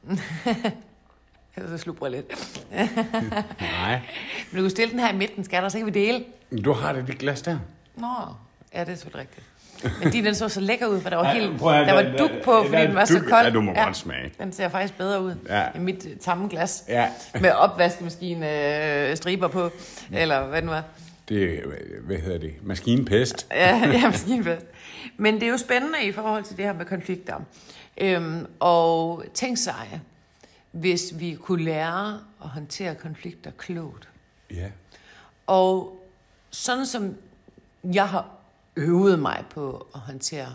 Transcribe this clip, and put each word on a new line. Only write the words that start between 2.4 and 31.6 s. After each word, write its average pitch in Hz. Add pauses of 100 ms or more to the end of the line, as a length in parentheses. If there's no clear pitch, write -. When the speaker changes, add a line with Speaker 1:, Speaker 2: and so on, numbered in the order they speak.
Speaker 1:
<laughs> 214
Speaker 2:
Nej. 101 (500)
Speaker 1:
Men -
du -
kan 190
stille 226
den 240
her 226
i 196
midten, 196
skatter, 185
så 196
kan 220
vi 208
dele. 220 (400)
Speaker 2:
Du 147
har 143
det, 127
det 131
glas 135
der. 165 (380)
Speaker 1:
Nå, 233 (680)
ja, 175
det 170
er 180
selvfølgelig 135
rigtigt. - (560)
Men 170
din, 226
den 208
så 214
så 196
lækker 220
ud, 196
for 185
der 175
var 170
Speaker 2:
Ej, -
Speaker 1:
helt, 180
Speaker 2:
prøv 151
at 147
Speaker 1:
der 196
var -
Speaker 2:
der, 131
Speaker 1:
duk 147
Speaker 2:
der, -
Speaker 1:
på, 226
fordi -
Speaker 2:
der 160
Speaker 1:
den 170
var 190
så 175
Speaker 2:
duk. 165
Speaker 1:
kold. 240
Speaker 2:
Ja, 240
du 110
må 101
Speaker 1:
Ja, 214
Speaker 2:
godt -
smage. 65
Speaker 1:
den 185
ser 185
faktisk 190
bedre 190
ud 180 (140)
Speaker 2:
Ja. 104
Speaker 1:
i 151
mit, 185
øh, 160
tamme 185
glas. 170
Speaker 2:
Ja. 120 (320)
Speaker 1:
Med 180
opvaskemaskine, 170 (340)
øh, 160
striber 180
på, 180 (420)
Speaker 2:
Ja. -
Speaker 1:
eller 139
hvad 143
det 165
nu 160
er. 156 (460)
Speaker 2:
Det 104 (160)
er, - (380)
hvad 85
hedder 85
det? 80
Maskinpest. 117
Speaker 1:
Ja, 180
<laughs> 226
ja, 247
maskinpest. 170 (500)
Men 214
det 214
er 233
jo 247
spændende 262
i 196
forhold 214
til 202
det 190
her 202
med 170
konflikter. 180 (600)
Øhm, 170 (140)
og 165 (100)
tænk 247
sig, 113 (680)
hvis 175
vi 165
kunne 170